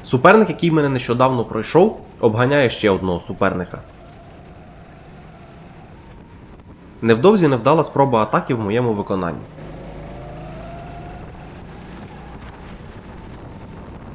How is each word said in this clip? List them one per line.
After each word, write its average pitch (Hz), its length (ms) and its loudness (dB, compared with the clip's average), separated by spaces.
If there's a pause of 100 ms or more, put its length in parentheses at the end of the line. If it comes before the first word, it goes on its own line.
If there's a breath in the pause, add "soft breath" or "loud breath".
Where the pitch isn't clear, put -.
Суперник, 180 480 6
який 165 220 0
мене 147 180 4
нещодавно 123 560 2
пройшов, 151 560 2 (180)
обганяє 123 500 4
ще - 200 2
одного 92 300 2
суперника. 90 600 -4 (3250)
Невдовзі 151 460 6
невдала 135 360 4
спроба 131 380 2
атаки 147 320 0
в 117 60 -2
моєму 110 340 0
виконанні. 92 480 -4 (4000)